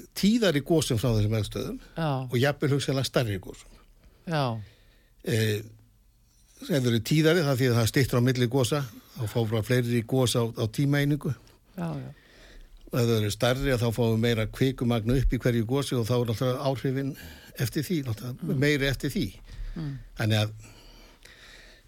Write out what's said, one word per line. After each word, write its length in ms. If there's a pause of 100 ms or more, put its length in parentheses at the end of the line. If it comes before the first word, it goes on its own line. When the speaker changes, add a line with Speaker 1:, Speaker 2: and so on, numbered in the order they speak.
(140)
Speaker 1:
tíðari 480
gosum 360
frá 180
þessum 220
eldstöðum 420 (160)
Speaker 2:
Já. 120 (200)
Speaker 1:
og 80
jafnvel 340
hugsanlega 380
stærri 320
gosum. 280 (580)
Speaker 2:
Já. 340 (640)
Speaker 1:
Eh, 380 (1000)
ef 80
þau 180
eru 140
tíðari, 420
það 180
þýðir 180
það 100
styttra 320
á 20
milli 240
gosa, 380 (320)
þá 100
fá 120 (120)
bara 120
fleiri 440
gos 300
á, 80
á 220
tímaeiningu. 680 (420)
Speaker 2:
Já, 180
já. 160 (840)
Speaker 1:
Og 60
ef 80
þau 100
eru 140
stærri, 480
þá 140
fáum 240
við 40
meira 260
kvikumagn 680
upp 160
í 60
hverju 280
gosi 280
og 120
þá 100
er 160
alltaf 340
áhrifin 480 (440)
eftir 240
því, 220
náttúrulega 380
Speaker 2:
Mm. 160
Speaker 1:
meiri 300
eftir 220
því. 160 (500)
Speaker 2:
Mm. 220 (200)
Speaker 1:
Þannig 240
að, 80 (1400)